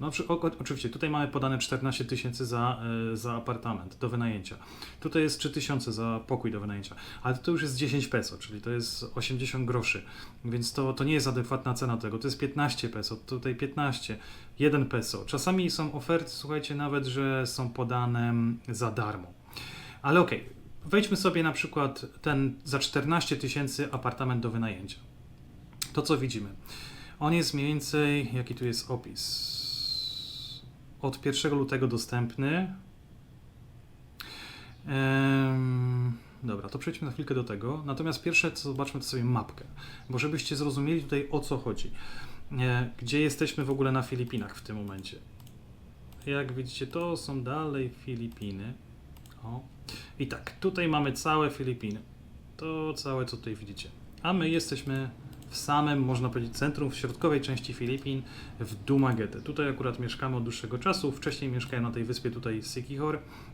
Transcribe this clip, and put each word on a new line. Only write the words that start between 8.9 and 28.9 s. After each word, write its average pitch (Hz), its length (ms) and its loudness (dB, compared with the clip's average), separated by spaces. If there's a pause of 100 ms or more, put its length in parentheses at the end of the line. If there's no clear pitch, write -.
osiemdziesiąt 127 500 -2
groszy, 117 380 2 (420)
więc 120 280 0
to, 131 200 2
to 135 120 0
nie 151 100 4
jest 131 120 4
adekwatna 127 480 2
cena 120 220 2
tego. 110 220 -2
To 139 80 -2
jest 131 120 0
piętnaście 139 500 2
peso, 110 280 -2
tutaj 127 400 -2
piętnaście, 135 640 -2 (400)
jeden 143 280 6
peso. 107 400 0
Czasami 180 440 4
są 151 220 0
oferty, 156 380 2
słuchajcie, 147 440 -4
nawet, 143 320 0
że 131 400 2
są 123 240 -2
podane, 120 580 2
mm, 117 300 4 (100)
za 113 220 0
darmo. 104 420 -4 (680)
Ale 156 180 8
okej, - 280 2 (360)
wejdźmy 208 320 4
sobie 170 260 4
na 160 100 4
przykład 139 540 0 (160)
ten 135 320 4 (100)
za 139 140 0
czternaście 147 580 2
tysięcy 139 560 0
apartament 123 500 0
do 117 80 0
wynajęcia. 107 480 -2 (960)
To, 147 100 4
co 156 160 6
widzimy. 110 300 -2 (720)
On 156 140 6
jest 165 200 4
mniej 143 120 2
więcej, 147 680 2
jaki 123 220 -2
tu 127 100 -4
jest 117 260 0